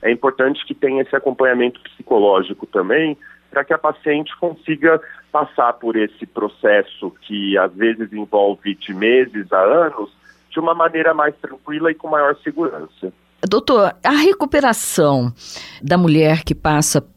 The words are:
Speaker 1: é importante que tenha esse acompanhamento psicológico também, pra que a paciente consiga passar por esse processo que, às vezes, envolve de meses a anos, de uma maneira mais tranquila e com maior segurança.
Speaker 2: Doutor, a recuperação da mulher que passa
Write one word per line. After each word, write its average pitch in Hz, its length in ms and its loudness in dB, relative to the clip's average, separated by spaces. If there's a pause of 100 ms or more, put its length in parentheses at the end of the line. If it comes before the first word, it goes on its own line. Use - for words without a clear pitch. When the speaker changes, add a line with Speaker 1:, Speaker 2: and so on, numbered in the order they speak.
Speaker 1:
é 113 100 0
importante 131 560 -2
que 139 80 -8
tenha 135 280 -2
esse 131 120 -6
acompanhamento 127 680 0
psicológico 101 840 0
também, 139 500 0 (340)
pra 139 140 -2
que - 80 -2
a 156 60 0
paciente 151 600 -4
consiga 160 640 0 (300)
passar 139 440 0
por 117 220 -6
esse 107 300 -4
processo 101 840 -2 (120)
que, 101 360 -4
às 92 140 0
vezes, 110 400 -2
envolve 101 600 -2
de - 200 -12
meses 107 580 0
a 98 80 4
anos, 123 500 2 (380)
de - 100 -8
uma 165 160 0
maneira 165 400 0
mais 151 220 -2
tranquila 151 540 -6
e 160 40 -4
com 156 140 -14
maior 147 280 0
segurança. 95 760 -8 (360)
Speaker 2:
Doutor, 226 440 2 (120)
a - 60 2
recuperação 269 1200 2 (500)
da 165 160 2
mulher 156 460 4
que 156 100 -2
passa 151 500 0 (120)